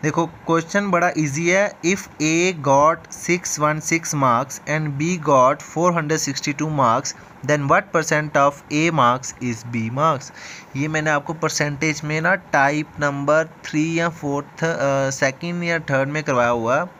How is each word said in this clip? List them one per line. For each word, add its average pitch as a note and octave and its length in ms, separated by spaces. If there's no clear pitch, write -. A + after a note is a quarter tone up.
देखो D#3 220
क्वेश्चन E3 640
बड़ा F3 260
ईजी D#3 320
है। G3 220
If F#3+ 200
A E3 320
got D3+ 460
six - 460
one D3+ 220
six E3 340
marks C3 540
and D3+ 320
B F3 160
got C3+ 440
four F3 240
hundred D3+ 240
sixty C#3+ 320
two D3+ 240
marks, B2+ 380
then D3 200
what F#3 280
percent D3+ 420
of C#3 240
A D3+ 180
marks B2+ 420
is A#2 220
B A2+ 80
marks? D3 340
ये C#3+ 120
मैंने D#3 220
आपको D3 240
परसेंटेज D3+ 680
में D3+ 180
ना F3+ 140
टाइप D3+ 520
नंबर D3 500
थ्री D#3+ 340
या E3+ 100
फोर्थ, C#3+ 540
अ, C#3 480
सेकंड E3+ 520
या E3+ 160
थर्ड C3+ 300
में D3+ 140
करवाया B2 260
हुआ A#2+ 300
है F3+ 100